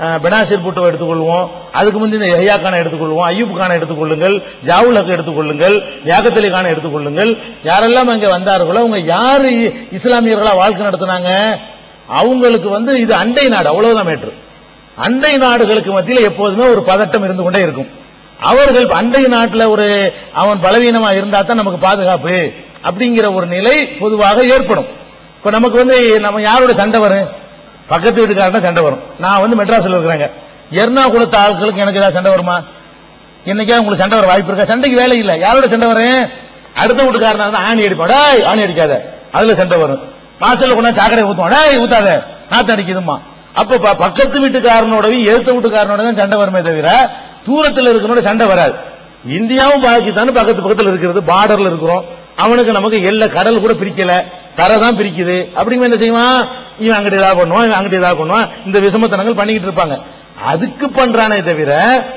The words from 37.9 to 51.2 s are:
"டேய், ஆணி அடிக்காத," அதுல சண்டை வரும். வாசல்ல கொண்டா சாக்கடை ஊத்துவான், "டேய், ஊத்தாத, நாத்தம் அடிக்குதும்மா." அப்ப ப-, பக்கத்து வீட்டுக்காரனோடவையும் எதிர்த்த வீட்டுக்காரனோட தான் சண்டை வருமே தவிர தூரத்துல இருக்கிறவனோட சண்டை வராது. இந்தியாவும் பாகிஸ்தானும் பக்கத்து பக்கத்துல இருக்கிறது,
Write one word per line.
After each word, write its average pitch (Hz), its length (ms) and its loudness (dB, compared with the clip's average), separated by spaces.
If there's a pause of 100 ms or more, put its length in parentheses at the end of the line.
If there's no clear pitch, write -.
"டேய், 269 360 4
ஆணி 208 200 0
அடிக்காத," 156 520 -2 (180)
அதுல 214 220 2
சண்டை 180 240 0
வரும். 139 220 -2 (400)
வாசல்ல 247 340 2
கொண்டா 233 160 2
சாக்கடை 220 340 0
ஊத்துவான், 180 240 -2
"டேய், 285 300 2
ஊத்தாத, 208 460 0 (260)
நாத்தம் 233 280 0
அடிக்குதும்மா." 175 420 -6 (320)
அப்ப 208 260 0
ப-, 202 160 2
பக்கத்து 269 540 0
வீட்டுக்காரனோடவையும் 226 760 2
எதிர்த்த 233 280 2
வீட்டுக்காரனோட 220 440 0
தான் 220 200 -2
சண்டை 202 220 0
வருமே 190 240 0
தவிர 165 480 0 (400)
தூரத்துல 262 400 0
இருக்கிறவனோட 226 280 0
சண்டை 220 280 0
வராது. 175 280 2 (560)
இந்தியாவும் 262 540 0
பாகிஸ்தானும் 233 480 0
பக்கத்து 214 300 0
பக்கத்துல 196 260 0
இருக்கிறது, 175 320 -2